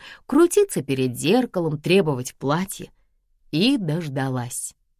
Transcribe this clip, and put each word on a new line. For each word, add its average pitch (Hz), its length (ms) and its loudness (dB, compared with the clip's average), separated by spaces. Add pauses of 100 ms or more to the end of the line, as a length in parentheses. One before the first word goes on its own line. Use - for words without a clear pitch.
(260)
крутиться 339 560 2
перед 131 340 -2
зеркалом, 160 640 0
требовать 156 540 0
платья. 156 560 -4 (600)
И 233 280 2
дождалась. 135 960 -6 (260)